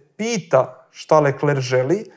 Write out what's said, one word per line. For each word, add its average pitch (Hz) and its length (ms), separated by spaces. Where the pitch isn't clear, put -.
pita 180 720
šta - 300
Leclerc 143 400
želi 131 560